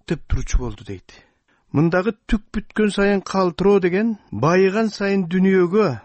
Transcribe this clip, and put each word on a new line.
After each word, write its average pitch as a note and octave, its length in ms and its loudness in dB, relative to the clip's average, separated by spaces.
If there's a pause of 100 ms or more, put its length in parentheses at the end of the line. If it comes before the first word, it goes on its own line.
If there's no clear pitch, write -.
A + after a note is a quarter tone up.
деп E3 240 -6
турчу - 240 0
болду, G#2+ 320 -6
дейт. F#2+ 240 -16 (640)
Мындагы F3+ 480 0
түк - 320 -4
бүткөн G#3+ 320 -2
сайын G3+ 320 0
калтыроо F#3+ 640 0
деген G3+ 320 0 (160)
байыган F#3 560 2
сайын G3 400 -2
дүйнөгө, F#3 760 2